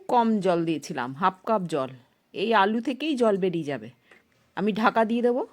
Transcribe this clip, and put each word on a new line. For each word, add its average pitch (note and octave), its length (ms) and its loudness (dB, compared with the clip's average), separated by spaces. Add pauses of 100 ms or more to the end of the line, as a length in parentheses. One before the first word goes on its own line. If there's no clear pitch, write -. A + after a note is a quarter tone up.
কম A#3+ 200 2 (120)
জল F3 260 2
দিয়েছিলাম, C#3+ 440 -4 (120)
হাফ F#3 240 2
কাপ A3 160 0 (120)
জল। C3 160 -2 (440)
এই G#3 200 -4
আলু G#3+ 280 4
থেকেই D4 340 -4
জল A3+ 220 2
বেরিয়ে E3+ 340 -2
যাবে। A#2 180 -8 (680)
আমি G3+ 160 0
ঢাকা A3+ 320 2
দিয়ে A#3 220 0
দেবো। B3 140 0 (120)